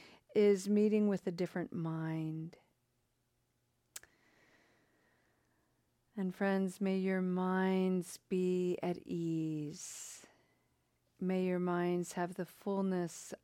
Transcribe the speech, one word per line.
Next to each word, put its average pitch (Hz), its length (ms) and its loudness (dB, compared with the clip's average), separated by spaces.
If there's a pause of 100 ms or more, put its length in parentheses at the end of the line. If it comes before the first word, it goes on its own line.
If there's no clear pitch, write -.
(340)
is 202 360 6
meeting 208 400 6
with 190 180 0
a 185 40 0
different 175 420 -4
mind. 160 840 -4 (3500)
And 185 180 -2
friends, 190 460 0
may 190 180 0
your 190 240 0
minds 185 1000 0 (100)
be 180 520 0
at 175 240 -2
ease. 160 1200 -6 (960)
May 185 220 0
your 180 160 0
minds 175 540 0
have 180 220 -4
the 180 100 -6
fullness 190 880 -4 (100)